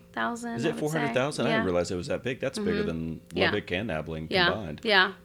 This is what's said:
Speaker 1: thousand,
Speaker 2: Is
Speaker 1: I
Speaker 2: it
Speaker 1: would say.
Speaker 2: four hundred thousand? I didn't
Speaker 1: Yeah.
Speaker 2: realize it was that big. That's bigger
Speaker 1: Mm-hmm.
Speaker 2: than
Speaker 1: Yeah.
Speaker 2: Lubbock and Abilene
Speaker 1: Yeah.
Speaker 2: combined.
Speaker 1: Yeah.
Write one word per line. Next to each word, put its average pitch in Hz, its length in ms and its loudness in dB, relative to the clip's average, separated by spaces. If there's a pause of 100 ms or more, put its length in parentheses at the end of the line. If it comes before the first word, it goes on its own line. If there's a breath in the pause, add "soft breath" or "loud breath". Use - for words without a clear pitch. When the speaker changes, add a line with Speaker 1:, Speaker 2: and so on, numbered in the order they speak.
(140)
Speaker 1:
thousand, 233 420 -4
Speaker 2:
Is 233 100 0
Speaker 1:
I 165 40 4
Speaker 2:
it - 20 4
Speaker 1:
would - 40 -6
say. - 60 -6
Speaker 2:
four 156 180 0
hundred - 140 0
thousand? 131 320 0
I 135 40 4
didn't 127 120 4
Speaker 1:
Yeah. 95 40 0
Speaker 2:
realize 87 260 2
it 92 40 0
was 87 120 -4
that 90 160 -2
big. 131 160 -4
That's - 180 -4
bigger - 220 0
Speaker 1:
Mm-hmm. - 80 0
Speaker 2:
than 82 340 -4 (120)
Speaker 1:
Yeah. 123 120 2
Speaker 2:
Lubbock 104 260 0
and 98 200 0
Abilene 80 380 -4
Speaker 1:
Yeah. 180 220 2
Speaker 2:
combined. 92 320 -6
Speaker 1:
Yeah. 202 280 4 (140)